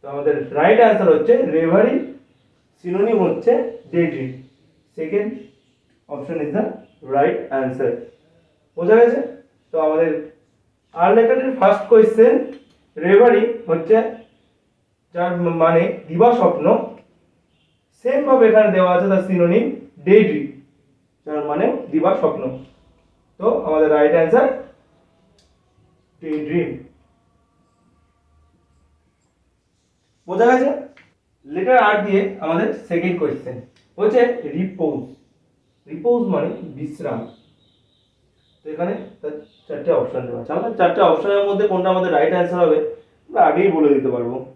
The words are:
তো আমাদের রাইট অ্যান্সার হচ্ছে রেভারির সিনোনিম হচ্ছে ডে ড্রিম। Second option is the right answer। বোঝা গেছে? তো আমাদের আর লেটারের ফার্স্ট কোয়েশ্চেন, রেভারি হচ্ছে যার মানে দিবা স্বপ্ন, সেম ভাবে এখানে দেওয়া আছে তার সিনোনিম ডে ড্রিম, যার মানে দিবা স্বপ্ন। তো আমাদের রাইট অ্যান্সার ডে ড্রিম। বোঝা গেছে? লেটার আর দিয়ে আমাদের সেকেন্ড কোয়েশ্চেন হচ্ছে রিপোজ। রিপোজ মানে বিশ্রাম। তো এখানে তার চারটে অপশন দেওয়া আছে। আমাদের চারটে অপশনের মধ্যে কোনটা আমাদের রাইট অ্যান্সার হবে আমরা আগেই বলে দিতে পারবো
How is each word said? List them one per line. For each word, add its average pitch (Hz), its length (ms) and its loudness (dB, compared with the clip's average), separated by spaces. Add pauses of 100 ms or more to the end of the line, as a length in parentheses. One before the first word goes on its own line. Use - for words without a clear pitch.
তো - 120 -20
আমাদের 143 220 -2 (240)
রাইট 202 240 2
অ্যান্সার 190 320 4
হচ্ছে 226 200 2 (220)
রেভারির 185 460 0 (760)
সিনোনিম 196 460 -2
হচ্ছে - 260 -2 (400)
ডে 170 100 0 (100)
ড্রিম। 131 200 -10 (640)
Second 202 340 -4 (840)
option 156 300 -10
is 147 120 -8
the 214 80 -2 (500)
right 151 240 0 (200)
answer। 127 340 -4 (840)
বোঝা 175 240 2
গেছে? 233 200 4 (520)
তো 165 40 -4 (100)
আমাদের 160 240 0 (920)
আর 196 140 4
লেটারের 262 340 2 (100)
ফার্স্ট 202 300 2
কোয়েশ্চেন, 220 440 6 (720)
রেভারি 208 380 6 (260)
হচ্ছে 165 280 0 (1160)
যার 175 180 -4 (300)
মানে 165 200 4 (260)
দিবা 208 300 4
স্বপ্ন, 165 280 0 (1300)
সেম 277 280 -2
ভাবে 262 220 6
এখানে 214 260 6
দেওয়া 185 180 2
আছে 185 180 2
তার 185 160 0
সিনোনিম 180 360 2 (420)
ডে 190 100 6 (120)
ড্রিম, - 180 -4 (800)
যার 151 160 -6 (100)
মানে 190 160 -2 (260)
দিবা 175 280 0
স্বপ্ন। 156 220 -2 (1000)
তো 190 60 -2 (220)
আমাদের 156 280 0
রাইট 151 200 2
অ্যান্সার 165 300 2 (1700)
ডে 156 100 -12 (160)
ড্রিম। 160 240 -2 (3500)
বোঝা 190 220 0
গেছে? 262 180 2 (840)
লেটার 247 240 2 (100)
আর 208 80 0 (100)
দিয়ে 196 160 0 (220)
আমাদের 165 240 -2 (200)
সেকেন্ড 175 340 -2
কোয়েশ্চেন 131 340 -6 (420)
হচ্ছে 214 220 2 (360)
রিপোজ। 165 440 -4 (880)
রিপোজ 233 300 -2 (140)
মানে 143 140 -2 (280)
বিশ্রাম। 139 440 -10 (1400)
তো - 140 -20
এখানে 175 180 -6 (280)
তার 151 140 -10 (320)
চারটে 156 240 -8 (100)
অপশন 127 260 -6
দেওয়া 117 160 -10
আছে। 147 140 -10
আমাদের 220 240 -6
চারটে 180 200 2 (100)
অপশনের 202 380 0
মধ্যে 196 220 -2
কোনটা 185 220 0
আমাদের 180 240 0
রাইট 151 180 2
অ্যান্সার 175 300 0
হবে 156 140 2 (480)
আমরা - 220 -4
আগেই 196 280 2
বলে 151 200 2
দিতে 131 180 -2
পারবো 120 220 -6 (200)